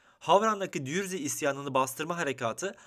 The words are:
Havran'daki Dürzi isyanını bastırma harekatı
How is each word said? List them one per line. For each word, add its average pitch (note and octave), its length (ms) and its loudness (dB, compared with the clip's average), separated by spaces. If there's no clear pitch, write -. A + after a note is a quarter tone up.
Havran'daki F#3+ 640 2
Dürzi F#3 320 -2
isyanını C#3 560 -2
bastırma D3+ 440 0
harekatı C#3 580 -4